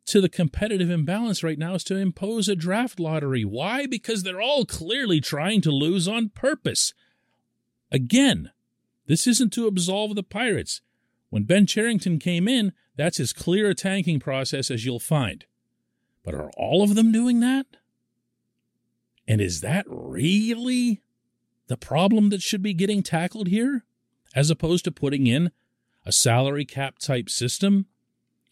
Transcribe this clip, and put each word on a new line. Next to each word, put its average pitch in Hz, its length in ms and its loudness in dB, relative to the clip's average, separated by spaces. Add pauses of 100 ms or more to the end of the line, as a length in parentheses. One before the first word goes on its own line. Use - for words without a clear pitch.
to 208 140 4
the 180 80 4
competitive 185 600 -2
imbalance 175 540 -2
right 156 160 -4
now 170 160 -6
is 175 80 -6
to 190 140 -4
impose 196 500 -2
a 202 80 0
draft 185 440 -4
lottery. 147 440 -2
Why? 170 420 -4
Because 226 380 -4
they're 185 180 -8
all 262 240 0
clearly 202 540 -2
trying 175 420 0
to 160 100 2
lose 160 360 0
on 226 220 -2
purpose. - 640 -2 (960)
Again, 131 600 2 (540)
this 165 220 0
isn't 233 260 2
to 233 140 0
absolve 202 480 -2
the 202 80 -4
Pirates. 208 580 -4 (480)
When 104 140 -2
Ben 185 220 6
Cherington 190 540 0
came 175 280 0
in, 226 240 2 (240)
that's 160 240 -2
as 127 140 -2
clear 202 360 0
a 185 60 2
tanking 180 440 0
process 135 520 -4
as 113 140 -4
you'll 123 140 -4
find. 127 460 -2 (800)
But 85 120 -8
are 73 220 -8
all 139 260 2
of 202 120 4
them 226 160 6
doing 233 300 2
that? 262 240 0 (1600)
And 107 140 4
is 90 180 -2
that 143 300 -2
really 226 1120 0 (680)
the 120 100 -4
problem 202 520 4
that 196 120 -2
should 208 200 -4
be 208 120 -2
getting 196 300 0
tackled 175 460 -2
here, 233 340 0 (500)
as 143 160 2
opposed 165 360 0
to 175 60 -4
putting 139 360 0
in 156 240 2 (540)
a 98 80 -4
salary 135 500 2
cap 135 340 -8
type 123 320 -4
system 196 580 2 (640)